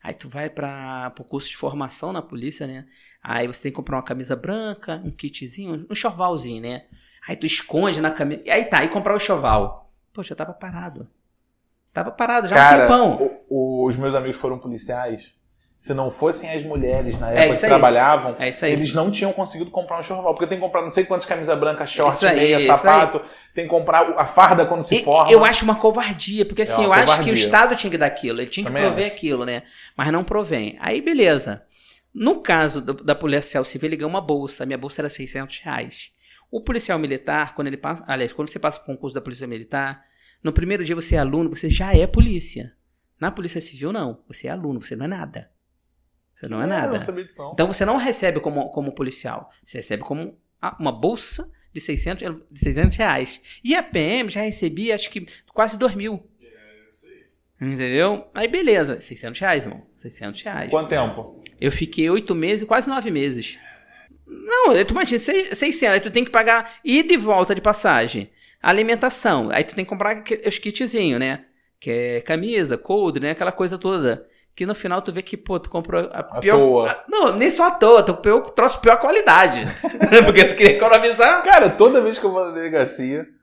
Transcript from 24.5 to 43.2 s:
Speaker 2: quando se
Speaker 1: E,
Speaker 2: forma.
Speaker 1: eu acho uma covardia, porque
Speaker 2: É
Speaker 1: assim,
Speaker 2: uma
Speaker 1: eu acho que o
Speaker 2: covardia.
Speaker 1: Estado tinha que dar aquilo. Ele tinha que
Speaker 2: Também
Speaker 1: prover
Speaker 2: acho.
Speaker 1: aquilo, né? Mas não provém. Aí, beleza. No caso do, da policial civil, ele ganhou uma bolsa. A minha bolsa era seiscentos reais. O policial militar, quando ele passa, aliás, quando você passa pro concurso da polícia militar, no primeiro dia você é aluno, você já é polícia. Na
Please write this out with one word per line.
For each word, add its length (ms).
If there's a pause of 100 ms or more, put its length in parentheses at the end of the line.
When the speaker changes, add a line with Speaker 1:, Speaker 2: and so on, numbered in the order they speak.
Speaker 2:
quando 180
se 120
Speaker 1:
E, 80
Speaker 2:
forma. 260
Speaker 1:
eu 140
acho 220
uma 100
covardia, 680
porque 160
Speaker 2:
É 20
Speaker 1:
assim, 220
Speaker 2:
uma 20
Speaker 1:
eu 60
acho 120
que 60
o 60
Speaker 2:
covardia. 160
Speaker 1:
Estado 420
tinha 160
que 60
dar 80
aquilo. 340
Ele 100
tinha 160
que 60
Speaker 2:
Também 160
Speaker 1:
prover 200
Speaker 2:
acho. 80
Speaker 1:
aquilo, 300
né? 180 (340)
Mas 160
não 100
provém. 560
Aí, 220
beleza. 640 (500)
No 280
caso 380
do, 140
da 200
policial 520
civil, 240
ele 80
ganhou 120
uma 120
bolsa. 420
A 20
minha 120
bolsa 240
era 80
seiscentos 500
reais. 500 (400)
O 120
policial 360
militar, 560
quando 140
ele 80
passa, 320
aliás, 240
quando 160
você 120
passa 200
pro 160
concurso 180
da 60
polícia 260
militar, 560 (400)
no 120
primeiro 320
dia 100
você 200
é 40
aluno, 340
você 160
já 240
é 140
polícia. 640 (480)
Na 100